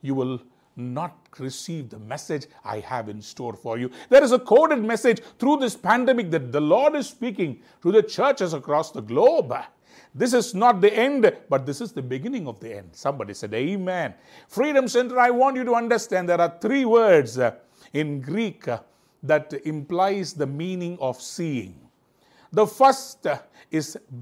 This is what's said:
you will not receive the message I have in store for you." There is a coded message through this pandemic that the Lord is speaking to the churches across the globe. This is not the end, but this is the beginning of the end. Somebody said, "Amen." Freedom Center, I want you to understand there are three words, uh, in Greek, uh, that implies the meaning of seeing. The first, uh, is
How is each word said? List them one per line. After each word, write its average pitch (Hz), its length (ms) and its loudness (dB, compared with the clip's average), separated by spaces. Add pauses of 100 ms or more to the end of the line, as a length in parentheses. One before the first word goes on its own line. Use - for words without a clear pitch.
you 135 120 -6
will 127 260 -4 (360)
not 123 400 -10 (220)
receive 135 520 -12
the 113 80 -18
message 135 480 -8 (180)
I 107 160 -8
have 113 280 -8
in 104 120 -12
store 117 340 -12
for 113 220 -8
you." 123 140 -6 (180)
There 269 140 8
is 247 100 2
a 254 60 4
coded 262 460 4
message 226 360 0 (180)
through 277 180 2
this 262 200 -4
pandemic 233 540 2
that 139 220 -2
the 143 80 0
Lord 220 340 4
is 285 140 -4
speaking 190 520 -6 (220)
to 170 80 2
the 208 120 6
churches 202 520 -2
across 147 380 -2
the - 100 -12
globe. 147 520 2 (600)
This 240 180 -2
is 240 220 0
not 214 260 2
the 202 120 6
end, 240 400 2 (160)
but 135 180 -2
this 139 140 -6
is 233 120 -10
the 139 100 -8
beginning 147 440 -8
of 117 140 -14
the 110 160 -14
end. 92 160 -18
Somebody 120 420 -6
said, 104 200 -8
"Amen." 175 600 -4 (340)
Freedom 277 380 2
Center, 247 320 0
I 247 120 6
want 262 260 2
you 254 80 -4
to 240 100 0
understand 220 540 0
there 175 120 2
are 170 200 0
three 269 240 0
words, 185 540 4
uh, 120 140 2 (400)
in 147 280 -4
Greek, 175 480 -6
uh, 117 120 -6 (420)
that 147 300 0 (140)
implies 175 640 -2
the 147 140 -4
meaning 175 540 -6
of 127 200 -4
seeing. 123 540 -8 (800)
The 208 140 4
first, - 600 2
uh, 147 120 -2 (320)
is 156 260 -6 (260)